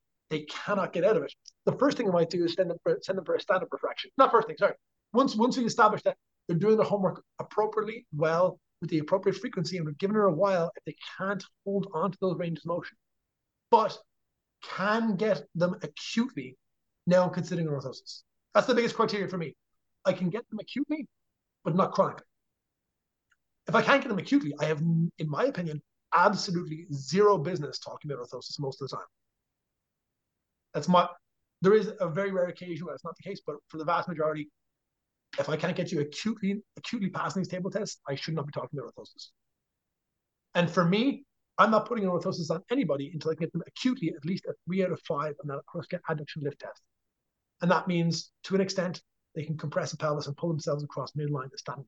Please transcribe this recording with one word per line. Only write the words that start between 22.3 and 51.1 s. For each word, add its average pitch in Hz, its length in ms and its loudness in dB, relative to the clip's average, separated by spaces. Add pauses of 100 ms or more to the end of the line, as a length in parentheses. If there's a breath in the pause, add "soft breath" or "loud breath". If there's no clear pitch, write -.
If 180 80 2
I 226 60 6
can't 269 200 6
get 277 80 -6
them 208 80 0
acutely, 269 420 0
I 151 60 0
have, 156 140 0
n-, 165 400 2
in 160 100 -2
my 208 160 0
opinion, 170 360 -2 (340)
absolutely 170 800 2
zero 180 440 4
business 143 420 -4
talking - 300 -12
about 123 160 -8
orthosis - 340 -12
most 135 220 -6
of 135 80 -8
the - 60 -10
time. 92 100 -10 (1700)
That's 151 140 -4
my, 175 200 6 (540)
there 190 120 8
is 214 260 6
a 175 100 0
very 196 220 -2
rare 180 160 0
occasion 175 380 -10
where 147 80 -10
that's 131 100 -14
not 165 140 -10
the - 120 -16
case, 196 160 -10
but 147 120 -8 (100)
for 160 100 -14
the 156 80 -6
vast 165 220 0
majority, 151 420 -4 (880)
if 113 120 -2
I 151 80 0
can't 170 180 -2
get 175 160 -4
you 160 80 -2
acutely, 196 640 -4 (140)
acutely 202 320 -4
passing - 320 -4
these - 80 -4
table 165 200 -6
tests, 202 380 -6
I 139 80 -4
should 156 180 -6
not 147 140 -4
be 147 60 -12
talking 143 260 -8
about 113 160 -12
orthosis. - 320 -20 (1300)
And 175 140 4
for 175 160 2
me, 220 400 2 (340)
I'm 220 120 6
not 214 160 2
putting 226 180 -2
an 185 60 0
orthosis 170 400 -2
on 175 180 -4
anybody 147 440 0
until 156 180 -4
I - 20 0
can 156 80 -6
get 160 100 -4
them 165 160 -4
acutely - 480 -2
at - 80 -18
least 170 220 -4
a - 80 -6 (120)
three 190 180 0
out 175 80 0
of 151 100 -6
five 147 400 -4
on 151 60 -10
that 139 140 -6 (120)
Hruska 175 340 -8
adduction 151 360 -6
lift 139 160 -6
test. - 220 -14 (800)
And 180 100 4
that 160 160 2
means, 170 440 0 (120)
to 190 120 -4
an 196 60 4
extent, 180 400 -2 (340)
they 151 80 -6
can 151 140 -4
compress 156 340 -4
the 156 60 -10
pelvis 147 300 -2
and 143 100 -8
pull 175 120 -2
themselves 147 340 -2
across 139 300 -8